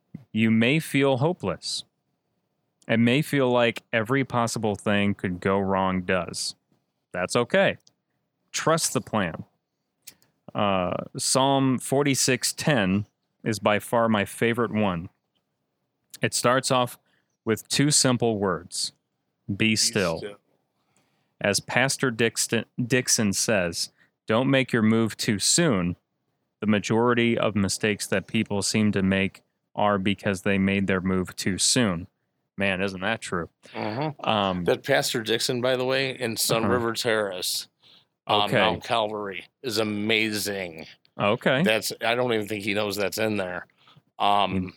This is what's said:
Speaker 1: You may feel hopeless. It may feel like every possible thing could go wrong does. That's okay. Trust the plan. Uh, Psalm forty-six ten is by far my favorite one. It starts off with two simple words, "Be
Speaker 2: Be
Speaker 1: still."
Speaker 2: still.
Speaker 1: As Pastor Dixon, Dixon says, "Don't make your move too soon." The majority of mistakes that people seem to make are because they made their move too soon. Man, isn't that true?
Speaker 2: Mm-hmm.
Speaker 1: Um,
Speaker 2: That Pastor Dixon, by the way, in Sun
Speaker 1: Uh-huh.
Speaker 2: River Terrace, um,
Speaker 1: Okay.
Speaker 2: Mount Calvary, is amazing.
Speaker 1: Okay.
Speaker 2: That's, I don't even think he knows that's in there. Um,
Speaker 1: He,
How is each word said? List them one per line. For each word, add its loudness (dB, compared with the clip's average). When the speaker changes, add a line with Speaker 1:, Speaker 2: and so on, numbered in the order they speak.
Speaker 1:
You 2
may 4
feel 0
hopeless. -4
It 0
may 4
feel 0
like 2
every 0
possible -2
thing 0
could -6
go 0
wrong 0
does. -4
That's -4
okay. 2
Trust 0
the -2
plan. -4
Uh, 0
Psalm 2
forty-six 0
ten 0
is -2
by 2
far 0
my 2
favorite -2
one. -2
It 0
starts 2
off 0
with -2
two 2
simple 2
words, -4
"Be 2
Speaker 2:
Be 2
Speaker 1:
still." 0
Speaker 2:
still. -12
Speaker 1:
As 2
Pastor 0
Dixon, 0
Dixon 0
says, -2
"Don't 2
make 2
your 2
move 2
too 0
soon." 2
The -4
majority 2
of 0
mistakes 0
that -2
people -2
seem 0
to 0
make 0
are 2
because -2
they 0
made 2
their 0
move -2
too -4
soon. 0
Man, 0
isn't -4
that -2
true? -6
Speaker 2:
Mm-hmm. -6
Speaker 1:
Um, 2
Speaker 2:
That 0
Pastor 0
Dixon, -2
by 0
the -2
way, -2
in -4
Sun 0
Speaker 1:
Uh-huh. 2
Speaker 2:
River 0
Terrace, -2
um, 2
Speaker 1:
Okay. 0
Speaker 2:
Mount 0
Calvary, -4
is -4
amazing. -2
Speaker 1:
Okay. 2
Speaker 2:
That's, 2
I 0
don't 0
even 0
think -6
he -2
knows -2
that's -2
in 0
there. -6
Um, 2
Speaker 1:
He, -4